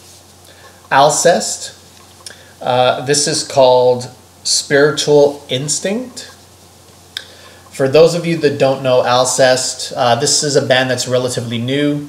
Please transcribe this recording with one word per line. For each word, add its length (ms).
Alcest. 880
Uh, 440
this 240
is 180
called 640
Spiritual 1080
Instinct. 800
For 160
those 260
of 120
you 100
that 220
don't 240
know 200
Alcest, 960
uh, 200
this 260
is 140
a 100
band 240
that's 180
relatively 480
new 520